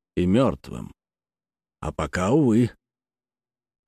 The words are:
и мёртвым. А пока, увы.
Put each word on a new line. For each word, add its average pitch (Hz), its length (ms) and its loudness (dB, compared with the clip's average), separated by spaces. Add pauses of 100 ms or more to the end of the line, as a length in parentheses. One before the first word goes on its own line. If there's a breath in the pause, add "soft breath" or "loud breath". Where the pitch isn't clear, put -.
(160)
и 90 100 0
мёртвым. 92 640 -2 (880)
А 73 120 -6
пока, 90 380 -4
увы. 123 400 2 (1160)